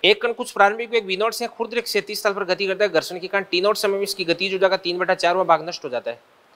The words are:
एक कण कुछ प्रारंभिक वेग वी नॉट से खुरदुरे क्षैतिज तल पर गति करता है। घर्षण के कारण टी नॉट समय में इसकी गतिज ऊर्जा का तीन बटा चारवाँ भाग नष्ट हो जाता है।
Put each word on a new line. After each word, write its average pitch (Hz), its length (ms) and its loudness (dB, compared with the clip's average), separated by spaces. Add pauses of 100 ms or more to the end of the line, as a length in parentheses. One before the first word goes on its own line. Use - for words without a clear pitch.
एक 202 180 4
कण 240 100 -2
कुछ 240 200 -8
प्रारंभिक 214 380 2
वेग 226 160 0
वी 185 100 -2
नॉट 220 180 0
से 233 140 -6
खुरदुरे 233 340 -6
क्षैतिज 208 420 -4
तल 208 80 2
पर 196 120 -4
गति 185 220 0
करता 190 180 2
है। 202 60 2
घर्षण 160 280 0
के 180 100 -10
कारण 196 160 0
टी 175 160 0
नॉट 208 160 4
समय 196 200 0
में 196 60 -2
इसकी 196 220 -4
गतिज 170 300 0
ऊर्जा 190 140 4
का 185 100 2
तीन 175 200 -4
बटा 185 160 0
चारवाँ 180 320 0
भाग 160 220 4
नष्ट 175 160 -12
हो 147 40 -6
जाता 120 220 -6
है। 117 100 -10 (360)